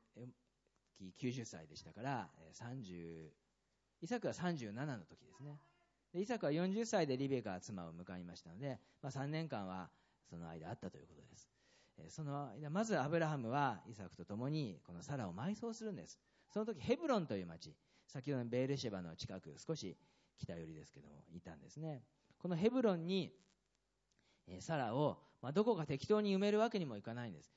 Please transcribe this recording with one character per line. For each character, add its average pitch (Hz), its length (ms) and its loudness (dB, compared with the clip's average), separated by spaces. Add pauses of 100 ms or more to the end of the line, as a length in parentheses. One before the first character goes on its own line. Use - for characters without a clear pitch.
(180)
え 123 100 -12 (720)
ー、 92 160 -10
九 127 140 0
十 123 140 -4
歳 80 220 -12
で 78 80 -20
し - 80 -12
た 82 80 -14
か 104 100 -12
ら、 123 280 -2 (100)
え 80 140 -20
ー、 - 40 -18
三 123 240 -8
十、 82 500 -10 (680)
イ 170 60 -6
サ 233 120 -2
ク 185 80 -2
は 113 60 0
三 165 240 0
十 110 140 -4
七 131 260 -4
の 87 60 -10
時 - 220 -20
で - 80 -20
す 131 100 -16
ね。 147 160 -12 (540)
で、 175 80 2
イ 208 40 0
サ 226 140 0
ク 180 60 0
は 143 60 4
四 180 220 4
十 226 120 2
歳 196 200 6
で 131 120 4
リ 135 100 2
ベ 131 140 4
カ、 95 180 -4
妻 90 260 -6
を 82 80 -8
迎 90 260 -8
え 87 40 -6
ま 87 120 -10
し - 60 -14
た 85 80 -18
の 85 80 -14
で、 127 220 -4 (220)
ま 139 80 -6
あ、 - 20 -4
三 139 200 -4
年 160 160 -2
間 104 200 -2
は 92 220 -4 (380)
そ 85 100 -12
の 85 120 -8
間 82 200 -8
あ 110 40 -6
っ - 60 -8
た 92 100 -6
と - 80 -10
い 67 60 -18
う - 40 -20
こ 80 60 -20
と 73 80 -20
で - 160 -20
す。 - 100 -20 (500)
え 160 100 -14
ー、 - 40 -16
そ 156 120 -8
の 143 260 -2
間、 143 200 -8
ま 190 140 2
ず 208 160 4
ア 131 80 2
ブ 165 120 4
ラ 160 100 4
ハ 151 80 2
ム 113 120 0
は 127 380 4
イ 117 60 -12
サ 107 160 -10
ク - 80 -14
と 85 80 -10
共 120 240 -2
に 147 340 0
こ 85 100 -14
の 85 100 -10
サ 147 120 -4
ラ 110 140 -2
を 85 40 -4
埋 156 220 -2
葬 233 180 -4
す 220 100 -10
る 214 80 -4
ん 170 40 -4
で 85 120 -8
す。 - 120 -18 (320)
そ 208 80 0
の 214 60 2
時、 196 160 -4
ヘ 233 140 6
ブ 339 120 2
ロ 240 120 8
ン 156 80 2
と 110 80 2
い 95 80 0
う 85 40 -6
町、 - 260 -12 (340)
先 143 240 -4
ほ 135 60 4
ど 120 60 2
の 120 60 -2
ベ 127 160 4
ー - 20 2
ル 135 100 2
シ 127 100 -2
ェ 104 40 0
バ 95 100 0
の 82 140 -6
近 95 240 -6
く、 73 160 -12 (100)
少 160 100 0
し - 220 -6 (400)
北 - 180 -6
寄 85 100 -6
り 80 80 -10
で 78 120 -12
す - 60 -20
け 71 100 -20
ど 73 80 -20
も、 73 140 -18 (100)
い 87 80 -12
た 82 120 -12
ん 71 80 -16
で - 80 -18
す - 80 -16
ね。 151 260 -6 (340)
こ - 100 -4
の 180 80 2
ヘ 196 140 6
ブ 254 120 6
ロ 202 140 6
ン 165 120 -2
に、 185 260 2 (1120)
え 190 120 -10
ー、 - 20 -10
サ 160 160 0
ラ 117 160 2
を、 139 260 4 (220)
ま 123 80 -4
あ、 - 20 -2
ど 190 120 4
こ 226 120 6
か 160 100 0
適 139 220 0
当 214 140 6
に 196 140 6
埋 190 40 4
め 208 120 6
る 214 80 6
わ 233 100 6
け 220 100 2
に 170 60 0
も 117 120 -4
い 104 40 -6
か 117 120 -6
な 120 120 -2
い 107 60 -4
ん - 20 -10
で 73 80 -12
す。 - 160 -20